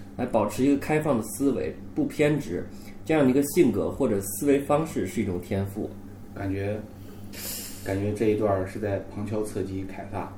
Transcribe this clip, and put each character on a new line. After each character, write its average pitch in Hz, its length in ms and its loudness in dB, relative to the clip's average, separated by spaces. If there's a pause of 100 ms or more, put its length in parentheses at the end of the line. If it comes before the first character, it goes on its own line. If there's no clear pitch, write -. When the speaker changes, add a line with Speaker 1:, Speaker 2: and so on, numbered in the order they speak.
(160)
Speaker 1:
来 123 80 -2
保 113 240 2
持 123 160 0
一 143 40 6
个 139 80 6
开 185 240 2
放 143 160 2
的 110 80 0
思 139 260 0
维， - 240 0 (200)
不 147 120 2
偏 147 320 4
执， - 260 -4 (400)
这 156 80 0
样 151 120 6
的 127 60 8
一 123 40 6
个 143 80 6
性 143 300 6
格 87 180 0
或 123 180 2
者 98 120 2
思 - 260 -4
维 139 140 6
方 151 260 2
式 110 200 -2
是 - 140 -2
一 101 40 2
种 90 160 -2
天 98 260 -2
赋。 98 240 -6 (440)
Speaker 2:
感 98 160 -4
觉， 101 300 -2 (1040)
感 98 160 -2
觉 104 140 0
这 113 140 0
一 104 100 4
段 107 140 4
儿 95 160 2
是 - 120 -8
在 101 240 -2 (120)
旁 104 120 -6
敲 107 160 -2
侧 104 200 -4
击 95 300 -6
凯 98 180 -10
撒。 90 280 -6